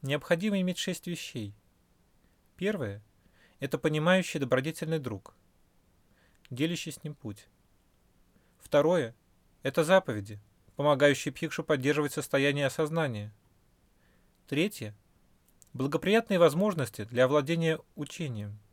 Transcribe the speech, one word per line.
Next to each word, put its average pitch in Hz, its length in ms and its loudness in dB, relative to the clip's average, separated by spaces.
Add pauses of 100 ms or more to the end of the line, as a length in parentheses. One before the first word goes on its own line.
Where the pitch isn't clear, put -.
необходимо 170 600 0
иметь 180 160 -2
шесть - 280 -6
вещей. 117 480 -8 (1000)
Первое — 151 460 -6 (580)
это 139 180 -4
понимающий 160 600 2
добродетельный 151 580 -2
друг, 120 380 -8 (1120)
делящий 156 400 -4
с - 140 -14
ним 151 100 -10
путь. - 340 -14 (1080)
Второе — 147 560 2 (480)
это 147 220 0
заповеди, 104 560 2 (340)
помогающие 143 580 4
Бхикшу 160 300 -6
поддерживать 147 500 0
состояние 143 540 0
осознания. 135 680 -2 (1160)
Третье — 139 480 -4 (760)
благоприятные 180 680 0
возможности 160 640 2
для 123 200 2
овладения 156 540 2 (160)
учением. 110 640 -8 (140)